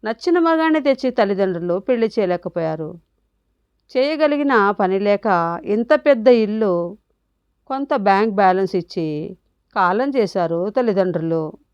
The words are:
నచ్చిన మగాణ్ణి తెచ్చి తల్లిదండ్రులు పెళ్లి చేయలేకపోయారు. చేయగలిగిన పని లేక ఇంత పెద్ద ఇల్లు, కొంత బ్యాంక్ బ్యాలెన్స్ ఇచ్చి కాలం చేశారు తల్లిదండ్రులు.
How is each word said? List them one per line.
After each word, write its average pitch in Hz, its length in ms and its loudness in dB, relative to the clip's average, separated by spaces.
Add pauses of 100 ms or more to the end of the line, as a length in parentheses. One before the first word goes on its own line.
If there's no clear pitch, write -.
నచ్చిన 277 340 0
మగాణ్ణి 320 420 2
తెచ్చి 269 300 0
తల్లిదండ్రులు 190 680 0
పెళ్లి 226 400 0
చేయలేకపోయారు. 170 800 -4 (960)
చేయగలిగిన 285 720 2
పని 196 280 0
లేక 202 280 0 (380)
ఇంత 220 300 -2
పెద్ద 262 340 4
ఇల్లు, 208 720 0 (680)
కొంత 269 300 -6
బ్యాంక్ 202 380 2
బ్యాలెన్స్ 190 420 2
ఇచ్చి 165 600 -6 (400)
కాలం 208 400 0
చేశారు 180 540 -2
తల్లిదండ్రులు. 170 800 -2 (220)